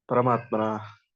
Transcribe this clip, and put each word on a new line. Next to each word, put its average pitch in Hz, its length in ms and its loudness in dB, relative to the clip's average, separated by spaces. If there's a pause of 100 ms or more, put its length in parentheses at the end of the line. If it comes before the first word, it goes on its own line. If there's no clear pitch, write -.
ಪರಮಾತ್ಮನ 120 560 0 (520)